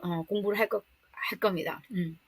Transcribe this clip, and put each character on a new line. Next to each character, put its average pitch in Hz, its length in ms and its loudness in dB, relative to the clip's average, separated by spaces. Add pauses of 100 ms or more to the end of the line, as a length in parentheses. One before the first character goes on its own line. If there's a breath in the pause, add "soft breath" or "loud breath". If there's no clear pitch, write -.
어, 170 220 0
공부를 208 360 2
할 220 100 4
거, 208 120 0 (300)
할 - 280 -6
겁니다. 180 420 0 (100)
음. 170 260 -2 (100)